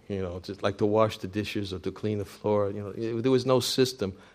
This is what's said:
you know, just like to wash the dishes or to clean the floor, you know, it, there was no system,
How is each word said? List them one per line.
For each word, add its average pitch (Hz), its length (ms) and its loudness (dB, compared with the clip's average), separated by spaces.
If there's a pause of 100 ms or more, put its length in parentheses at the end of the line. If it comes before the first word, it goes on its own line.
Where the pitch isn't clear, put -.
you 101 140 -4
know, 90 180 -6
just 92 240 -12
like 101 140 0
to 110 80 2
wash 110 320 4
the 95 100 -10
dishes 101 460 -4
or 90 60 -8
to 92 120 -4
clean 107 260 -4
the 98 80 -4
floor, 104 460 0
you 104 100 -8
know, 101 140 -8
it, 113 260 -4
there 131 100 2
was 123 140 4
no 127 140 4
system, 120 520 0 (240)